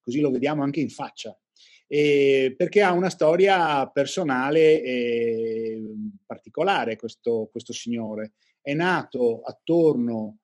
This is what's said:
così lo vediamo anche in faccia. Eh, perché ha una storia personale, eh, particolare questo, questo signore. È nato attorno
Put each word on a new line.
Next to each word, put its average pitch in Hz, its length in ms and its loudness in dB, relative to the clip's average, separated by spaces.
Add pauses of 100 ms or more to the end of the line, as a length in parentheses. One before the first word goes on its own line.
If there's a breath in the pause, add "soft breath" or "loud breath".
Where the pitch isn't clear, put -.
così 123 200 -4
lo 143 100 2
vediamo 139 320 -2
anche 143 180 -2
in 127 80 -2
faccia. - 500 -14 (540 soft breath)
Eh, 139 640 4
perché 202 260 2
ha 185 100 4
una 175 180 0
storia 165 760 2
personale, 143 920 2
eh, 117 1000 -2 (420)
particolare 127 720 -2
questo, 113 560 -4
questo 117 220 -12
signore. 110 640 -8 (260)
È 143 140 -8
nato 131 680 -2
attorno 120 1000 -2